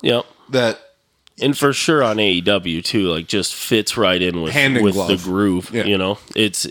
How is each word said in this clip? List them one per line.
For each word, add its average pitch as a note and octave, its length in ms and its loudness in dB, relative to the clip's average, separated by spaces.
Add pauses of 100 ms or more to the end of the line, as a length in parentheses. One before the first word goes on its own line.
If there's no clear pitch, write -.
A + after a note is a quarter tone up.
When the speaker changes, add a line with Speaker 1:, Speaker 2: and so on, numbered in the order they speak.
Speaker 1:
Yep. A#2+ 220 0 (260)
Speaker 2:
that B2 300 0 (640)
Speaker 1:
And C3+ 140 2
for C#3+ 160 2
sure D3+ 300 0
on A2 180 0
A G2+ 120 4
E F2 100 0
W F2 400 0
too, G2 280 0
like, E2 160 -4
just - 280 -2
fits - 420 0
right F#2 240 2
in F2 220 -2
with, D#2+ 100 -4
Speaker 2:
Hand C3+ 240 2
in A2+ 60 4
Speaker 1:
with G2+ 120 4
Speaker 2:
glove. F#2+ 140 0
Speaker 1:
the G2 80 2
groove, F#2 560 -2
Speaker 2:
Yeah. A2+ 140 -2
Speaker 1:
you G2+ 100 0
know? F#2+ 220 -2 (180)
It's, G#2 340 -2